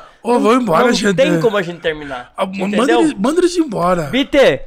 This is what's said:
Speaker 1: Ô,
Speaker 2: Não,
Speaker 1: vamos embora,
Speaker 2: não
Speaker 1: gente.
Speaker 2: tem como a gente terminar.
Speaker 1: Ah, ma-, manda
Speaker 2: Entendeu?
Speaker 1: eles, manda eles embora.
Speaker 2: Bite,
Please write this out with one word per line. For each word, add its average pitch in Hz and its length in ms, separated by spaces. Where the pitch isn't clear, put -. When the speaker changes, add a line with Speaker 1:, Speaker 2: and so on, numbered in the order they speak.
Speaker 1:
Ô, 233 120
Speaker 2:
Não, 233 40
Speaker 1:
vamos 233 240
embora, 185 220
Speaker 2:
não 240 80
Speaker 1:
gente. 202 240
Speaker 2:
tem 170 240
como 190 160
a 202 40
gente 170 200
terminar. 147 560
Speaker 1:
Ah, 196 80
ma-, 190 140
manda 202 180
Speaker 2:
Entendeu? - 240
Speaker 1:
eles, 311 120
manda 277 280
eles 349 160
embora. 180 460
Speaker 2:
Bite, 226 640